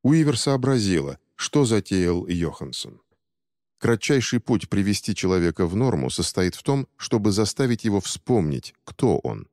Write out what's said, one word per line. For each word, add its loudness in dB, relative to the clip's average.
Уивер 4
сообразила, 0
что 0
затеял 0
Йоханссон. -6
Кратчайший 2
путь -2
привести -2
человека 0
в -4
норму 0
состоит -2
в -16
том, -2
чтобы 0
заставить 0
его 2
вспомнить, -2
кто 0
он. -6